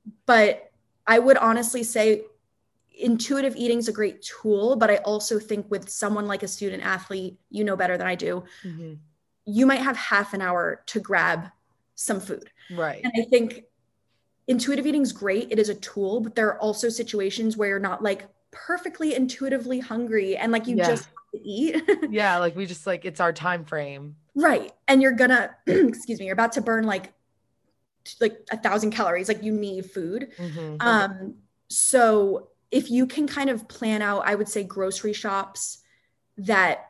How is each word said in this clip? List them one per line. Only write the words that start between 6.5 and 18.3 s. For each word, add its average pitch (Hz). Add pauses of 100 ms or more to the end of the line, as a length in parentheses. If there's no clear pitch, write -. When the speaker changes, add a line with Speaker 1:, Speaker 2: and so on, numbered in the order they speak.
Speaker 1:
athlete, 185 (100)
you 208
know 202
better 180
than 180
I 185
do, 175 (220)
Speaker 2:
Mm-hmm. 165 (520)
Speaker 1:
you 214
might 269
have 262
half 202
an 196
hour 175
to -
grab 175 (480)
some 202
food. 190 (180)
Speaker 2:
Right. 165
Speaker 1:
And 247
I 226
think 233 (840)
intuitive 262
eating 302
is 240
great. 202
It 220
is 208
a 202
tool, 202
but 220
there 220
are -
also 214
situations 220
where 208
you're 196
not, 196
like, 196 (240)